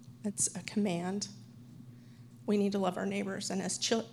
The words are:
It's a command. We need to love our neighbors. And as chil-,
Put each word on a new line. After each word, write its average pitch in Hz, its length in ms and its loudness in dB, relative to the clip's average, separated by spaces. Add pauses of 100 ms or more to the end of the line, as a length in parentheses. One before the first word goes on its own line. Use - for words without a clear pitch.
(220)
It's - 320 2
a 180 80 -6
command. 190 640 2 (1200)
We 208 100 4
need 202 160 6
to 202 80 2
love 185 160 4
our 190 100 0
neighbors. 196 440 -2
And 190 120 0
as 190 160 0
chil-, 226 340 4